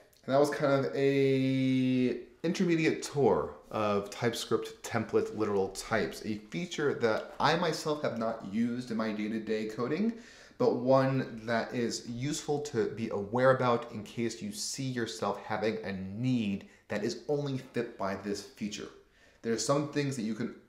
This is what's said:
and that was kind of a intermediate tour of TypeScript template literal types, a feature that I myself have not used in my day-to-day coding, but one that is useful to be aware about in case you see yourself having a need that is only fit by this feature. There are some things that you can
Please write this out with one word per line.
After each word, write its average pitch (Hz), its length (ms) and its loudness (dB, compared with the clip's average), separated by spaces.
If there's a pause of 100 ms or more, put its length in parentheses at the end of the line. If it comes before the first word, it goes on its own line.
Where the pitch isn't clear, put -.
(260)
and 131 80 -2
that 139 60 6
was 147 100 6
kind 139 360 2
of 117 100 -4
a 131 1300 4 (220)
intermediate 165 600 2
tour 92 520 2 (140)
of 104 400 0
TypeScript - 720 -2
template 110 560 0
literal 101 320 2
types, - 560 -4
a 104 120 -4 (120)
feature 156 440 -2
that 113 480 2
I 151 160 4
myself 156 460 -2
have 117 140 -2
not 113 360 -4
used 120 360 0
in 110 80 -2
my 110 140 0
day-to-day 107 540 -2
coding, 156 480 0 (440)
but 123 180 4
one 131 680 2
that 113 280 0
is 117 360 -2
useful 143 520 -2
to 110 300 0
be 110 180 -4
aware 113 420 4
about 123 400 2
in 104 120 -10
case - 380 -4
you 104 100 -6
see - 320 -6
yourself 113 600 -4
having 107 400 -2
a 98 100 -6
need 101 720 -2 (200)
that 104 160 -4
is 117 240 -4
only 143 300 -2
fit - 400 -6
by 98 180 -2
this 101 260 -4
feature. - 480 -8 (520)
There 113 120 0
are 113 40 0
some 147 320 2
things 143 260 -2
that 113 80 -4
you 110 100 0
can 110 220 -6 (140)